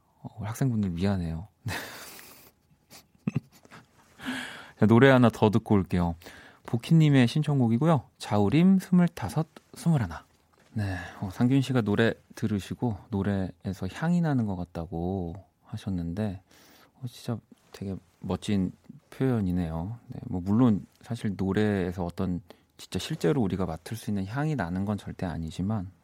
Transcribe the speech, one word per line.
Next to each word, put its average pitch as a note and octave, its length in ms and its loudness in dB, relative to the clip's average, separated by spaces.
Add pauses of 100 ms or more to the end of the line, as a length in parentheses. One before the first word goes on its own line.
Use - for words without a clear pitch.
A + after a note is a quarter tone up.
(220)
어, B2+ 60 -14 (100)
우리 G#2+ 80 -8
학생분들 A2 440 0
미안해요. E2+ 580 -2 (160)
<laughs> - 3250 -14
자, A2 80 4
노래 A#2+ 240 10
하나 B2+ 200 8
더 G#2+ 200 4
듣고 G#2+ 240 0
올게요. F2 400 0 (500)
보키님의 C#3+ 640 4
신청곡이고요. C#3+ 720 2 (160)
자우림 C#3 640 4
스물다섯, E3 640 0 (280)
스물하나. A#2+ 500 0 (480)
네, G2 240 -4 (240)
어, G2+ 120 -6
상균 C3 300 2
씨가 B2+ 200 0
노래 G#2 300 2 (220)
들으시고 G#2 600 -4 (140)
노래에서 G2 840 -4
향이 F3 260 0
나는 C#3+ 260 0
것 G2 100 -4
같다고 E2+ 800 -6 (300)
하셨는데, F#2+ 800 -6 (580)
어, B2+ 60 -12
진짜 A#2+ 320 -8 (340)
되게 F#2+ 220 -10 (260)
멋진 F#2 520 -2 (380)
표현이네요. F#2 880 -2 (100)
네, - 180 -12
뭐 F#2 160 -6
물론 G#2+ 420 4 (160)
사실 A2+ 360 -6
노래에서 F#2+ 680 0
어떤 F2+ 380 -4 (340)
진짜 - 220 -6
실제로 D#3+ 420 -2
우리가 F#2 240 0
맡을 E2 320 -8
수 - 140 -8
있는 G2 160 -2
향이 C#3+ 300 -4
나는 F#2 280 -2
건 G2+ 140 -2
절대 - 260 -10
아니지만, F#2 680 -4 (140)